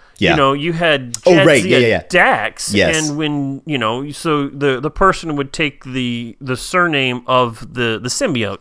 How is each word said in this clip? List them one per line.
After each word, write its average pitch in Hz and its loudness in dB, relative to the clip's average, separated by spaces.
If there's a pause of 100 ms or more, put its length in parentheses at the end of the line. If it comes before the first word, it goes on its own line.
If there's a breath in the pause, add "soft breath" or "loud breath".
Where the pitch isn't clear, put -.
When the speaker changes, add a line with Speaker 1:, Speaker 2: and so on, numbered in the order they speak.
(200 soft breath)
Speaker 1:
Yeah. 95 2
Speaker 2:
you - 2
know, 135 4
you 147 -4
had 143 0
Speaker 1:
Oh, 180 8
right. 147 6
Speaker 2:
Jadzia - -2
Speaker 1:
Yeah, 160 4
yeah, 120 4
yeah. 98 2
Speaker 2:
Dax, 175 0
Speaker 1:
Yes. 151 2
Speaker 2:
and 147 -6
when, 143 -4
you 147 -2
know, 120 -2
so 147 -2
the, 139 -2
the 147 -4
person 165 0
would 139 -4
take 151 -6
the, 120 -6
the 127 -6
surname 139 0
of 120 0
the, 117 -2
the 120 -6
symbiote 120 -2